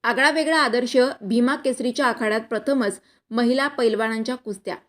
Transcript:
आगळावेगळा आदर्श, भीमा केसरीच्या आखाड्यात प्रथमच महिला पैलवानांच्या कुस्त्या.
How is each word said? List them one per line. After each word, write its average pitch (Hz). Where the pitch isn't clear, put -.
आगळावेगळा 302
आदर्श, 247
भीमा 240
केसरीच्या 254
आखाड्यात 220
प्रथमच 226
महिला 247
पैलवानांच्या 220
कुस्त्या. 202